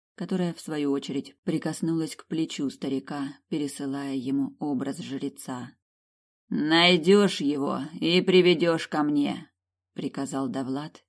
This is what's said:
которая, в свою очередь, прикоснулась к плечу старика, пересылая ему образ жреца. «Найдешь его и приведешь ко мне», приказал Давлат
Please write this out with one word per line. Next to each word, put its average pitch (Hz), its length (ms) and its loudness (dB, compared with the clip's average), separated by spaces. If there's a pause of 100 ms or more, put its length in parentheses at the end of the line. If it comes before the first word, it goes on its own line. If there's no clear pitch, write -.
(200)
которая, 180 320 0
в - 80 -12
свою 147 300 -2
очередь, 139 440 -4 (100)
прикоснулась 160 720 -2
к - 120 -20
плечу 160 420 -4
старика, 139 720 -6 (100)
пересылая 139 640 -6
ему 135 440 -2
образ 139 400 -4
жреца. 131 720 -8 (800)
«Найдешь 175 880 4
его 139 400 -2 (180)
и 170 220 2
приведешь 175 640 4
ко 151 160 -2
мне», 147 480 0 (440)
приказал 139 540 -6
Давлат 135 600 -6